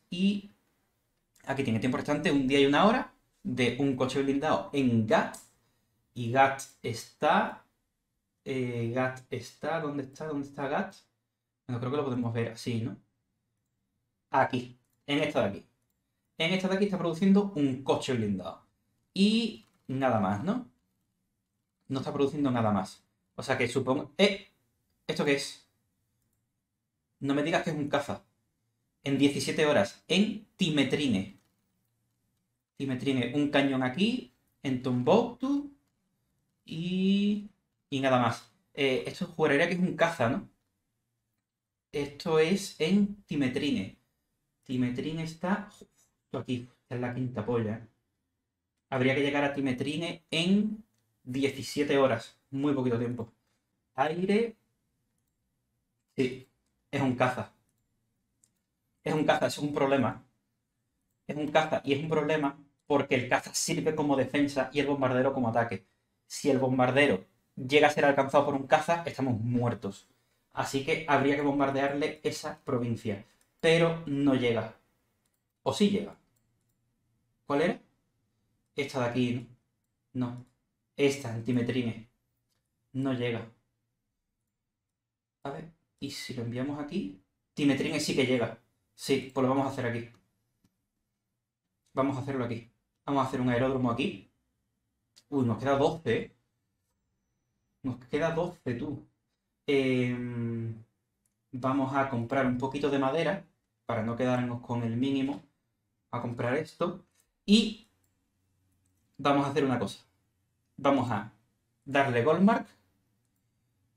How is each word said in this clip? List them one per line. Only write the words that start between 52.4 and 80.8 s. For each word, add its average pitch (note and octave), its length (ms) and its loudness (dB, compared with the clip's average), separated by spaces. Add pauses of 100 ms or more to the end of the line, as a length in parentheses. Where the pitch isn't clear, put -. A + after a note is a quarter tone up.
muy C#3 220 0
poquito B2 260 0
tiempo. A#2+ 340 -6 (640)
Aire. F#3+ 600 0 (1600)
Sí, B2+ 320 -4 (440)
es C3+ 100 -4
un C3 140 0
caza. B2 360 -2 (1500)
Es D3+ 100 -2
un D3+ 100 0
caza, D#3 240 2
es A#2 100 -6
un D3 160 -4
problema. C3+ 500 0 (1000)
Es D3 100 -8
un D3 120 -6
caza D#3 360 2
y C#3 100 0
es C#3 100 0
un E3 60 -6
problema D3+ 480 0 (280)
porque C#3 300 2
el B2 140 0
caza - 240 -2
sirve D#3 420 -2
como D3 220 2
defensa C3 560 0
y C#3+ 60 -2
el C3+ 80 0
bombardero C3+ 460 2
como B2 160 0
ataque. A2+ 360 -2 (420)
Si - 220 -4
el B2+ 100 4
bombardero B2+ 640 2 (300)
llega D3 320 4
a D3 40 2
ser D3 140 0
alcanzado C#3 400 4
por C#3+ 100 0
un C3+ 120 -6
caza, D#3 380 2
estamos B2+ 340 -2
muertos. A#2 680 -4 (460)
Así C3+ 300 -4
que D#3 240 -2
habría C#3 280 4
que D3 80 -2
bombardearle C#3 800 0
esa D3+ 400 -6
provincia. A#2 640 -4 (340)
Pero E3 460 4
no C#3 300 2
llega. A#2 400 0 (880)
¿O - 100 0
sí G3+ 160 4
llega? - 280 -4 (1300)
¿Cuál C#3+ 160 0
era? G3+ 180 0 (960)
Esta C#3 260 -4
de A#2+ 40 0
aquí, B2 420 -2 (640)
¿no? B2+ 140 -2
No. B2 180 -12 (520)